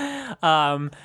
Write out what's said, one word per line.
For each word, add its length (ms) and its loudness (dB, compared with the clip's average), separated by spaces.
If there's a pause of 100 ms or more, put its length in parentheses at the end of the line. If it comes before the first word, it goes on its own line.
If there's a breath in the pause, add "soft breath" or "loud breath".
(420 loud breath)
Um, 480 2 (140 loud breath)